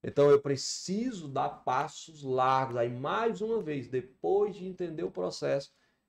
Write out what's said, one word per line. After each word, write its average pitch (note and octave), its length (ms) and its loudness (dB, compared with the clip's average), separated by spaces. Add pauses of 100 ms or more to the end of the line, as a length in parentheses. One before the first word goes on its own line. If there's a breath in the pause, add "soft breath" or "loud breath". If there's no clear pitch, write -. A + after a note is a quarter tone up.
Então C#3+ 280 6
eu C#3+ 100 10
preciso F3+ 840 -4
dar C3+ 220 -2
passos C#3+ 720 -4
largos. C3 540 2
Aí, A#2+ 120 2
mais F3+ 520 -2
uma A3 200 0
vez, D3 280 -6
depois F3+ 680 0
de F3+ 100 -12
entender F3 380 -6
o F#3 80 -4
processo, D3 640 -4 (360)